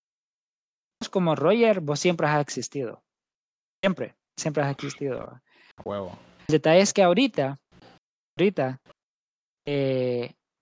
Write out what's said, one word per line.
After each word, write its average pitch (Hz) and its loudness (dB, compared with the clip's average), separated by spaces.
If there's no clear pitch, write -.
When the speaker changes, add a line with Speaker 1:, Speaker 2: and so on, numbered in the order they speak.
Speaker 1:
vos - -10
como 170 0
Roger, 202 4
vos 147 -2
siempre 175 0
has 151 2
existido. 127 -8
Siempre, 180 -2
siempre 151 -2
has 139 -2
existido, 139 -8
¿verdad? 127 -14
Speaker 2:
A - -18
huevo. 98 -8
Speaker 1:
El 151 -4
detalle 156 4
es 202 0
que 202 4
ahorita, 175 0
ahorita, 151 0
eh, 131 -2